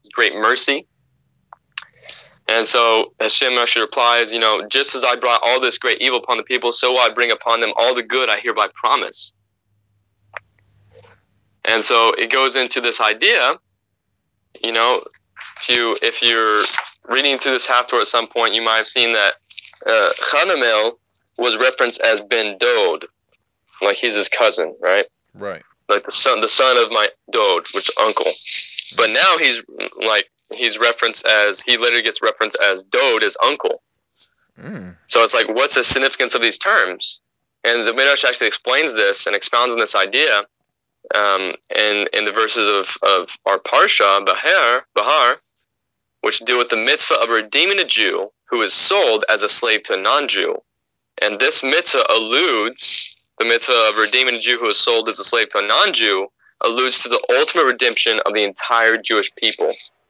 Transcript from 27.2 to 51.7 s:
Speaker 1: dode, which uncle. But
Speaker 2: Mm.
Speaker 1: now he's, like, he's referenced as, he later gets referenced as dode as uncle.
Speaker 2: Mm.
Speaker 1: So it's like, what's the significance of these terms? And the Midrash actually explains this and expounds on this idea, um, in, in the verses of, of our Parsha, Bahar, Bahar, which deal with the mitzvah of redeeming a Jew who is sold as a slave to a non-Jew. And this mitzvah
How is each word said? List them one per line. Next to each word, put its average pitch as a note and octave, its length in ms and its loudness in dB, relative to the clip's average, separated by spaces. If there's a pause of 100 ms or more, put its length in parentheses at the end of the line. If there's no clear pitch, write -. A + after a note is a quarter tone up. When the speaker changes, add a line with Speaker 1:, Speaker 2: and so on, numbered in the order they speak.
Speaker 1:
dode, G2+ 420 2
which G2 160 -4 (100)
uncle. G#2+ 320 0 (640)
But A2+ 140 2
Speaker 2:
Mm. A2 40 -4
Speaker 1:
now E3+ 240 4
he's, C3 240 0 (440)
like, G#2 240 0 (240)
he's A2+ 260 -2
referenced A#2 460 0
as, G#2 360 2
he A#2+ 160 0
later A#2 240 0
gets A2 200 -4
referenced G#2+ 420 -2
as F#2+ 220 0
dode B2 380 0
as G2+ 200 -2
uncle. - 380 -2 (800)
Speaker 2:
Mm. G#2 340 -14 (120)
Speaker 1:
So A#2 160 2
it's A2 100 0
like, A#2 160 0
what's C3 260 0
the B2+ 80 2
significance C3 520 0
of A#2+ 60 -2
these A2+ 160 0
terms? C#3 640 -2 (420)
And A#2 240 0
the A#2 60 0
Midrash C3+ 300 2
actually B2 240 0
explains B2+ 480 -2
this G2+ 320 0
and G#2 80 -2
expounds A#2+ 380 0
on A#2 60 -2
this A2 160 -2
idea, G#2 480 0 (720)
um, G2 380 0 (220)
in, G#2 380 0
in G#2+ 120 -2
the G#2 60 -4
verses A2 360 0
of, G2 300 -2 (100)
of F#2 380 0
our G2 140 0
Parsha, G#2 640 2
Bahar, C3 680 0
Bahar, B2+ 440 2 (840)
which - 180 0
deal B2 180 0
with A#2+ 120 0
the A#2 60 -2
mitzvah C3 440 0
of A#2 100 0
redeeming C#3 500 0
a E3 60 0
Jew G2 440 -2 (160)
who A#2+ 160 -4
is G2+ 120 -2
sold C3 560 0
as G#2+ 140 0
a G#2 60 0
slave A2 340 -2
to G#2 100 -6
a F#2+ 80 -2
non-Jew. G2+ 540 0 (640)
And G#2 180 -2
this C#3+ 240 0
mitzvah C#3 480 0